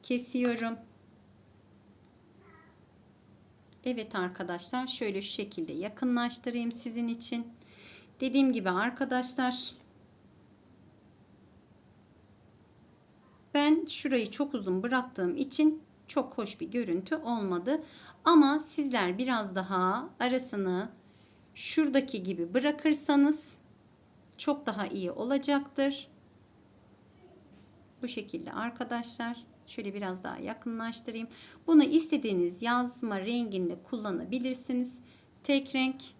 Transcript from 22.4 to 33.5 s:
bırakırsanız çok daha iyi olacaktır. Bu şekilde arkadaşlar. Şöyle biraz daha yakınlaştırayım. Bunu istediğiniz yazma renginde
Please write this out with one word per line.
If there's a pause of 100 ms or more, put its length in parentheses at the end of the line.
bırakırsanız (800)
çok
daha
iyi
olacaktır. (1900)
Bu
şekilde
arkadaşlar. (220)
Şöyle
biraz
daha
yakınlaştırayım. (400)
Bunu
istediğiniz
yazma
renginde